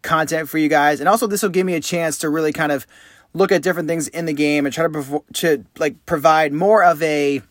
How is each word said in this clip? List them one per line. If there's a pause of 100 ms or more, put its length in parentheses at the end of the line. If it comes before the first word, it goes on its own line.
content
for
you
guys.
And
also,
this
will
give
me
a
chance
to
really
kind
of (460)
look
at
different
things
in
the
game
and
try
to
provo-,
to, (120)
like,
provide
more
of
a